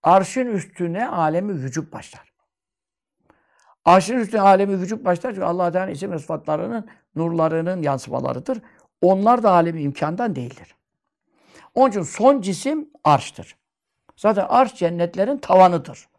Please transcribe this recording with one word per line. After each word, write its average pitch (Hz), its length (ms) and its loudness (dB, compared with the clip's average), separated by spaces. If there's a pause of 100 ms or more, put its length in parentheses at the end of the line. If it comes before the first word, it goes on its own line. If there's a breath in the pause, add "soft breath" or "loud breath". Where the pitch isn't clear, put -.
Arşın 190 440 2
üstüne 185 600 -6
alemi 185 460 -2
vücut 135 400 -8
başlar. - 400 -20 (1500)
Arşın 185 300 6
üstüne 220 260 -2
alemi 196 400 4
vücut 208 240 -6
başlar 180 260 0
çünkü 190 140 -6
Allah 175 260 -2
Teala'nın 185 200 -4
isim 180 200 -10
ve 160 80 -6
sıfatlarının, 170 680 -8 (280 soft breath)
nurlarının 165 680 -2
yansımalarıdır. 131 800 -6 (400 soft breath)
Onlar 202 420 4
da 208 80 4
alemi 165 300 2
imkandan 156 540 -4
değildir. 120 400 -12 (1000 soft breath)
Onun 254 140 4
için 196 120 -4
son 240 400 2
cisim 262 480 -4 (140)
arştır. - 520 0 (600)
Zaten 202 340 0
arş 240 260 2
cennetlerin 175 640 -2
tavanıdır. 180 720 2 (120)